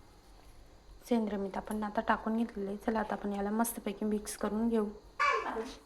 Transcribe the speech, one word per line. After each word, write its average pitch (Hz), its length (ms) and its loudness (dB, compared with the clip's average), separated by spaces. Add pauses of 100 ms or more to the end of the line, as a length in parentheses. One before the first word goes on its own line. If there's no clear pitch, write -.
(1080)
सेंद्रिय 214 300 2
मीठ 196 180 -4
आपण 214 260 -4
आता 208 180 0
टाकून 220 360 2
घेतलेलं 220 320 0
आहे. 202 80 -2
चला, 220 240 0
आता 208 140 -2
आपण 202 180 -2
याला 202 180 0
मस्तपैकी 214 540 0
मिक्स 208 320 0
करून 214 320 0
घेऊ. 226 180 4 (1000)